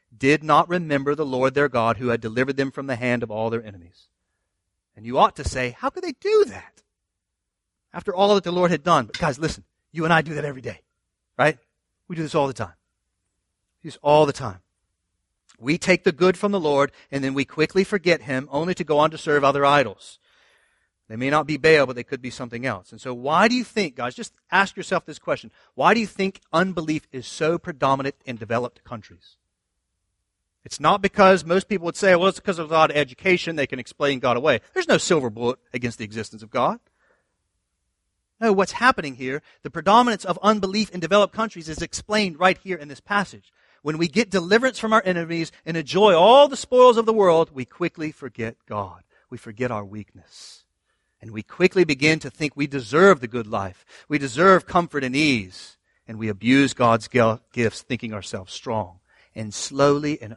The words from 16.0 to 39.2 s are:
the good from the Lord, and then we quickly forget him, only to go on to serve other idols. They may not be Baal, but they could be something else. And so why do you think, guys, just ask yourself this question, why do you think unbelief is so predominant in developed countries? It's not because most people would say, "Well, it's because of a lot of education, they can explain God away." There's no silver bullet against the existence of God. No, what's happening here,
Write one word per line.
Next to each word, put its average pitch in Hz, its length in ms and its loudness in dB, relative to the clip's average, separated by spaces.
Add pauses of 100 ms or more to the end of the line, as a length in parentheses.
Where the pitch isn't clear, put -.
the 185 80 4
good 180 240 2
from 202 160 -2
the 196 80 -2
Lord, 143 320 0 (180)
and 139 140 -6
then 135 80 -4
we 135 140 -2
quickly 156 360 0
forget 175 400 0
him, 139 280 -6
only 165 240 -4
to 175 100 -6
go 147 140 0
on 156 120 4
to 156 80 -14
serve 147 240 0
other 139 220 2
idols. 139 540 0 (880)
They 110 80 -14
may 127 140 -4
not 151 160 2
be 151 100 -4
Baal, 147 300 6
but 123 100 -6
they 120 80 -8
could 127 160 -10
be 127 80 -12
something 120 380 -10
else. 101 260 -8
And 113 80 -20
so 127 140 -10
why 151 340 2
do 240 60 -2
you 254 100 -4
think, 185 320 -6
guys, 123 180 -8
just - 200 -14 (160)
ask 190 260 0
yourself 180 300 -6
this 156 120 -16
question, 123 320 -8 (240)
why 165 200 2
do 233 60 0
you 214 60 -4
think - 360 -6 (100)
unbelief 160 580 -2
is 127 160 -12
so 165 320 -2
predominant 139 580 -4 (100)
in 123 100 -10
developed 117 480 -6
countries? - 520 -20 (1300)
It's - 180 -16
not 175 200 2
because 190 440 4
most 180 240 -2
people 170 180 -6
would 170 100 -6
say, 190 200 4
"Well, 185 120 2
it's 180 120 -2
because 180 180 -6
of 156 120 -8
a 160 40 0
lot 156 160 4
of 143 60 -6
education, 165 600 -2
they 139 120 -2
can 131 100 -8
explain 139 400 -4
God 120 180 0
away." 127 240 2 (140)
There's 359 140 -2
no 214 100 4
silver 139 320 0
bullet 120 300 -4 (120)
against 120 240 -6
the 113 80 -10
existence 110 380 -12
of 107 80 -20
God. 156 300 -2 (1600)
No, 226 120 2
what's 190 200 0
happening 190 420 0
here, 135 280 -8 (200)